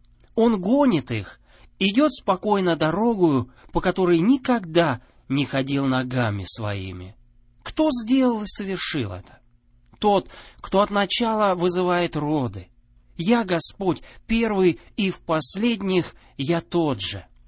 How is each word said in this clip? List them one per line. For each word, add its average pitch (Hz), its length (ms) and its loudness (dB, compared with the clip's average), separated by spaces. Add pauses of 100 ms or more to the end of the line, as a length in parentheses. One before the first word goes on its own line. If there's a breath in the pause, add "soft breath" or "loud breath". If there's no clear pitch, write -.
(360)
Он 226 260 2
гонит 208 500 2
их, 107 300 -8 (380 soft breath)
идёт 208 340 2
спокойно 190 640 0
дорогою, 165 760 2 (220 soft breath)
по 170 80 0
которой 175 380 2
никогда 175 840 2 (260 soft breath)
не 139 180 0
ходил 139 400 -2
ногами 123 600 -2
своими. 95 720 -8 (440)
Кто - 300 -2
сделал 247 520 0
и 202 40 -8
совершил 165 640 -4
это? - 300 -16 (580)
Тот, 202 300 0 (320 loud breath)
кто - 180 0
от 202 100 2
начала 208 680 0
вызывает 175 600 0
роды. 143 540 -2 (480)
«Я 226 260 2
Господь, 180 580 -2 (240 loud breath)
первый 208 540 2 (160 soft breath)
и 196 160 -2
в - 100 -10
последних, 190 920 -2 (220 soft breath)
я 160 240 -2
тот 151 400 -2
же». 95 240 -8 (220)